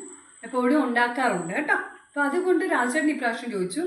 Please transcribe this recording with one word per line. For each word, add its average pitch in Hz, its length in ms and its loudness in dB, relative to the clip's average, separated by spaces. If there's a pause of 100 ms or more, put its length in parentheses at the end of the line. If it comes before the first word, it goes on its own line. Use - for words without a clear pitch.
(460)
എപ്പോഴും 254 400 2
ഉണ്ടാക്കാറുണ്ട് 233 720 0
കേട്ടോ. 330 200 0 (280)
അപ്പൊ - 220 -4
അതുകൊണ്ട് 359 360 2 (120)
രാജേട്ടൻ 285 400 2
ഇപ്രാവശ്യം 233 400 -4
ചോദിച്ചു, 185 300 -2